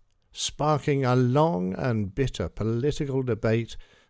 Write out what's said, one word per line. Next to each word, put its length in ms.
sparking 720
a 100
long 600
and 400
bitter 340
political 760
debate 540